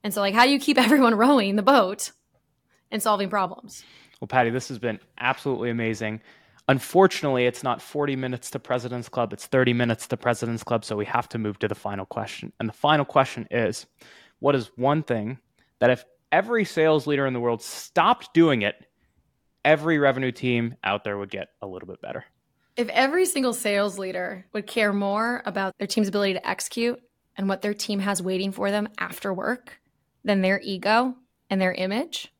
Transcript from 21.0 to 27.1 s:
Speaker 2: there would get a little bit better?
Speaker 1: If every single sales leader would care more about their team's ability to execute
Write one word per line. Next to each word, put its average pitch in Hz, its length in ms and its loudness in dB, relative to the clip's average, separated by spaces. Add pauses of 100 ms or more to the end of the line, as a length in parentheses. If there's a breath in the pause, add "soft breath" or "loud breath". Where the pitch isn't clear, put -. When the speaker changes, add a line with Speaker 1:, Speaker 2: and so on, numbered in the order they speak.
Speaker 2:
there 101 140 -6
would 101 140 -8
get 95 160 -10 (140)
a 101 40 -12
little 90 220 -14
bit 92 140 -16
better? - 220 -12 (520)
Speaker 1:
If 240 140 -2
every 294 360 2
single 254 280 -2
sales 202 440 -2
leader 185 560 -8
would 208 140 -6
care 208 260 0
more 208 520 -2
about 190 340 -4
their 202 80 -4
team's 214 200 0
ability 196 260 0
to - 140 -6
execute 233 540 -4 (340)